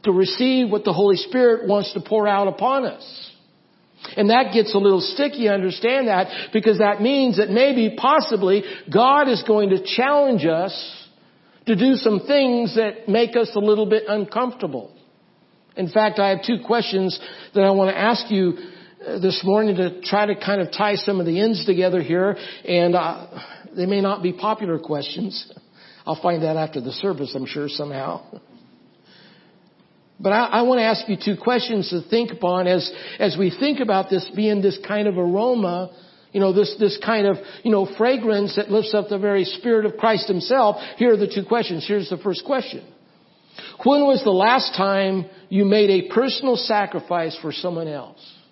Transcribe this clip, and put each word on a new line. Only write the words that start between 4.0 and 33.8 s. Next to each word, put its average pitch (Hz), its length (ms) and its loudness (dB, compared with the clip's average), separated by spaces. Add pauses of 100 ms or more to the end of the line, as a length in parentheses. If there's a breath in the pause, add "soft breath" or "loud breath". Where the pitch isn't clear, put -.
And 208 100 2
that 233 240 2
gets 214 220 2
a 202 40 4
little 196 220 4
sticky, 240 480 -2
understand 220 600 0
that, 185 440 -2
because 214 240 4
that 208 240 2
means 247 380 2
that 208 100 2
maybe, 240 480 2
possibly, 208 640 2 (300 loud breath)
God 269 380 4
is 220 140 0
going 214 260 2
to 190 120 2
challenge 262 600 2
us - 640 -4 (560 soft breath)
to 226 100 2
do 254 200 4
some 214 320 2
things 247 500 2
that 214 320 -2
make 233 260 2
us 226 200 0
a 214 60 0
little 214 260 4
bit 214 200 2
uncomfortable. 202 880 -4 (800)
In 185 140 -4
fact, 214 300 2
I 202 100 2
have 190 180 0
two 226 200 0
questions 190 520 0 (360 loud breath)
that 196 80 4
I 196 80 6
want 190 220 4
to - 60 -4
ask 220 320 0
you, 190 280 2 (480 loud breath)
uh, 160 140 -6
this 185 220 0
morning 202 340 2
to - 260 -4
try 208 240 0
to 208 80 -2
kind 202 260 -2
of 170 100 -4
tie 208 260 0
some 196 220 -2
of 175 60 -2
the 165 160 0
ends 208 240 0
together 180 380 2
here. 180 340 0 (320 loud breath)
And, 175 260 2
uh, 170 320 -2 (480 loud breath)
they 180 120 -4
may 196 160 0
not 196 200 -2
be 180 120 -2
popular 202 440 -4
questions. - 720 -8 (560 loud breath)
I'll 156 140 -6
find 170 220 0
that 160 160 -2
after 156 240 -6
the 131 100 -8
service, 147 420 -6
I'm 135 120 -6
sure, 147 240 -8
somehow. 143 680 -10 (1800 soft breath)
But 190 120 0
I, 233 120 2
I 226 180 0
want 247 160 2
to 226 60 2
ask 220 240 0
you 196 140 0
two 202 140 -2
questions 233 540 -2
to 175 180 -2
think 233 220 0
upon 180 380 -2
as, 180 200 2 (300 loud breath)
as 175 180 0
we 185 140 0
think 277 300 -2